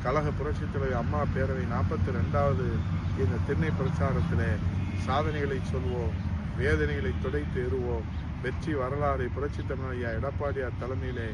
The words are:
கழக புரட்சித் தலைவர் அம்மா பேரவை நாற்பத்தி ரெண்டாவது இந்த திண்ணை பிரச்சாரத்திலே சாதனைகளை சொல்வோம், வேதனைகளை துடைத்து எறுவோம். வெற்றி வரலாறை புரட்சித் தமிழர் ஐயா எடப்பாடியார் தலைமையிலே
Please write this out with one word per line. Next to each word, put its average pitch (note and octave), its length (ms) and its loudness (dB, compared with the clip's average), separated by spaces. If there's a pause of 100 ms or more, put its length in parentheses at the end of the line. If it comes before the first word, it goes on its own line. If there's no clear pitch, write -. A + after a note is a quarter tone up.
கழக D3+ 280 2
புரட்சித் C#3 420 -2
தலைவர் C3 280 0
அம்மா D3 220 0
பேரவை C3+ 440 0
நாற்பத்தி C3 520 0
ரெண்டாவது C#3+ 480 4 (500)
இந்த - 300 2
திண்ணை D#3 220 2
பிரச்சாரத்திலே C3 840 2 (460)
சாதனைகளை D3 600 0 (140)
சொல்வோம், - 440 0 (420)
வேதனைகளை D3 540 2 (100)
துடைத்து - 400 0
எறுவோம். B2 460 0 (340)
வெற்றி C3 320 -2
வரலாறை C3+ 600 2
புரட்சித் C#3+ 340 -2
தமிழர் C3 260 -2
ஐயா B2 160 -2
எடப்பாடியார் C3+ 720 -2
தலைமையிலே B2 540 -2